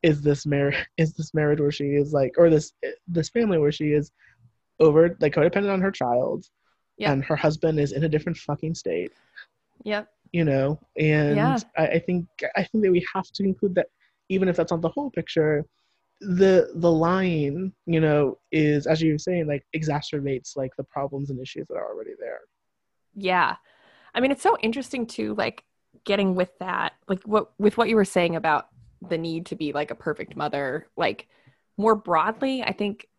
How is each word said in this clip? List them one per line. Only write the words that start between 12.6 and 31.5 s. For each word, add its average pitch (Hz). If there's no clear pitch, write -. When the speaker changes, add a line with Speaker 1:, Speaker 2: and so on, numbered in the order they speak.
Speaker 1:
think 214
that 185
we 180
have 190
to 196
include 190
that, 175
even 185
if 175
that's -
not 165
the 165
whole 285
picture, 156
the, 190
the 170
lying, 170
you 165
know, 151
is, 151
as 160
you 160
were 147
saying, 170
like, 143
exacerbates, 147
like, 131
the 143
problems 139
and 127
issues 135
that -
are 107
already 110
there. -
Speaker 2:
Yeah. 185
I -
mean, 269
it's 269
so 453
interesting 233
too, 220
like, -
getting 196
with 180
that, -
like, 190
what, 214
with 208
what 226
you 226
were 202
saying 170
about 156
the 175
need 165
to 165
be, 147
like, 147
a -
perfect -
mother, 143
like, -